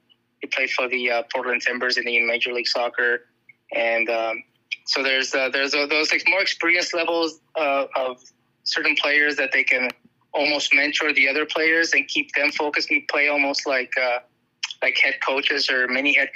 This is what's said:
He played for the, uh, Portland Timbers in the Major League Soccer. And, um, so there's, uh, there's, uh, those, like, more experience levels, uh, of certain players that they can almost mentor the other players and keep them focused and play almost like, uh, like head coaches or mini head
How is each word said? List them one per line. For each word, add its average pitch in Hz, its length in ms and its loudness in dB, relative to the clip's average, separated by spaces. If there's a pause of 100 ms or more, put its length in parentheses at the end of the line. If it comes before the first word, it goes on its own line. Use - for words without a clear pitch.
(420)
He - 60 -10
played 131 240 -2
for 127 180 -2
the, 123 200 -2
uh, 117 140 0 (100)
Portland 123 280 -2
Timbers 123 360 0
in 120 60 -2
the 117 220 0
Major 120 260 -2
League 120 160 -4
Soccer. 120 600 -2 (460)
And, 117 360 0
um, 113 340 -2 (420)
so 139 180 -2
there's, 131 300 0
uh, 131 160 0
there's, 135 240 0
uh, 147 120 0
those, 151 260 0
like, 165 160 0
more - 140 2
experience 170 520 0
levels, 165 460 0 (160)
uh, 139 300 0 (100)
of 131 260 -2 (420)
certain 147 340 0
players 147 400 2
that 135 160 -2
they - 100 2
can 127 260 0 (440)
almost 147 420 2
mentor 147 380 2
the 139 160 4
other 151 160 0
players 160 480 2
and 147 160 2
keep - 240 -4
them 147 180 0
focused 151 400 -2
and 143 160 0
play 147 220 2
almost 143 360 0
like, 131 320 -2
uh, 123 220 0 (600)
like 131 160 0
head - 180 2 (100)
coaches 139 440 0
or 127 180 2
mini 135 260 0
head 147 220 2